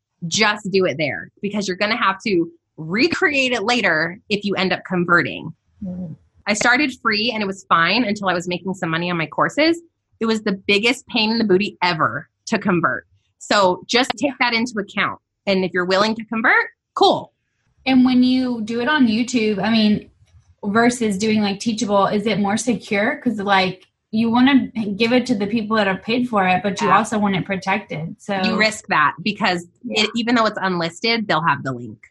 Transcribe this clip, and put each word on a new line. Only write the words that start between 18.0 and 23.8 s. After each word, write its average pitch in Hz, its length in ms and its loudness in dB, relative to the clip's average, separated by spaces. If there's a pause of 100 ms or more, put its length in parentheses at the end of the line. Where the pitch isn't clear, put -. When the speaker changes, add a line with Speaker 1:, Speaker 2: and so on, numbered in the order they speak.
Speaker 3:
when 254 180 4
you 254 380 0
do 233 200 -6
it 240 60 -4
on 294 200 4
YouTube, 220 520 0
I 208 120 0
mean, 214 400 2 (520)
versus 220 540 2
doing, 214 240 2
like, 202 180 -2
Teachable, 202 460 0
is 208 220 0
it 202 120 0
more 202 180 0
secure? 220 600 -2
'Cause, 214 220 -2
like, 190 480 0 (240)